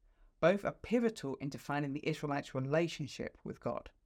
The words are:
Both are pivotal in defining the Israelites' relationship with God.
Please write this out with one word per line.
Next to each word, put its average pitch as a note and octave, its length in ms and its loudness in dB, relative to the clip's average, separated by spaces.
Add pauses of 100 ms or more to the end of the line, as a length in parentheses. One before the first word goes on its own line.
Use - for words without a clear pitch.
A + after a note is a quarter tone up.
(400)
Both F#3+ 260 6
are - 160 0
pivotal A3 600 0
in C#3+ 80 -2
defining C#3+ 440 -2
the D3 160 -2
Israelites' D3 460 -2
relationship C#3+ 880 0
with - 160 -8
God. - 320 -6 (140)